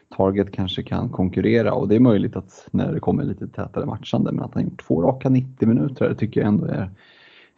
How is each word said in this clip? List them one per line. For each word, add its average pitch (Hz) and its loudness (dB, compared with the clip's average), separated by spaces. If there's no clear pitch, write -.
Target 98 2
kanske 95 -6
kan 95 -4
konkurrera, 104 0
och 123 -2
det 104 4
är 117 6
möjligt 104 4
att - -12
när 95 0
det - -2
kommer 92 0
lite - -6
tätare - -6
matchande, - -2
men - -4
att - -12
han - -2
gjort - -10
två 82 2
raka 131 0
nittio 127 2
minuter, 131 2
det 107 -2
tycker 113 -2
jag 113 2
ändå 104 2
är, 92 -4